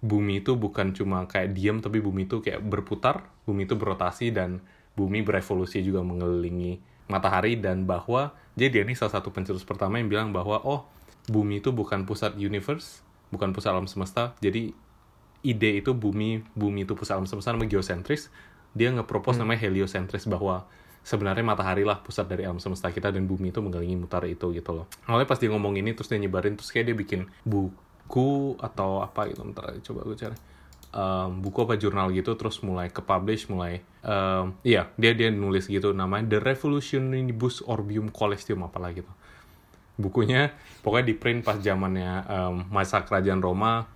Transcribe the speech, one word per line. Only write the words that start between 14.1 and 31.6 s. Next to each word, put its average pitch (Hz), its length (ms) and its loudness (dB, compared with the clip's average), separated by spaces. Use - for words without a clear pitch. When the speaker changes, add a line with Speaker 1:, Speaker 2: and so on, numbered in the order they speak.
Speaker 1:
jadi 107 320 0
ide 110 340 4
itu 104 180 2
bumi, 107 480 0
bumi 101 300 0
itu 95 120 -2
pusat - 200 -4
alam 95 120 0
semesta 98 260 -4
namanya 110 260 0
geosentris, 92 520 -2
dia 117 160 4
nge-propose 120 480 0
Speaker 2:
Hmm. 117 100 0
Speaker 1:
namanya 113 160 0
heliosentris, 95 640 0
bahwa 92 400 0
sebenarnya 101 400 0
matahari 95 400 2
lah 101 200 2
pusat - 240 -4
dari 92 160 -4
alam 90 160 -2
semesta 92 320 -2
kita 95 200 -2
dan 95 160 0
bumi 95 240 0
itu - 80 -4
mengelilingi 90 380 -2
mutar 87 280 -2
itu 87 260 -2
gitu 85 220 -6
loh. 82 140 -6
Awalnya 120 200 4
pas 131 120 2
dia 120 100 2
ngomong 104 280 2
ini, 104 180 0
terus 113 160 -8
dia 113 80 2
nyebarin, 98 380 0
terus - 120 -12
kayak 147 220 0
dia 113 80 0
bikin 95 240 -2
buku 131 1120 0
atau 98 420 -2
apa 98 300 -4
gitu, - 160 -10
bentar, - 240 -8
coba - 220 -10
gue 107 160 -8
cari. 113 200 -8
Em, 95 460 0
buku 98 240 -4